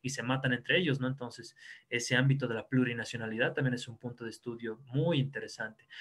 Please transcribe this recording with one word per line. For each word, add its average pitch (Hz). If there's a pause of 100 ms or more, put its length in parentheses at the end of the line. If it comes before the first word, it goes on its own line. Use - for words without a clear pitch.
y 127
se 120
matan 131
entre 135
ellos, 151
¿no? 127
Entonces, 123 (320)
ese 120
ámbito 135
de 117
la 107
plurinacionalidad 117
también 131
es -
un 113
punto 120
de 113
estudio 113
muy 147
interesante. 110 (140)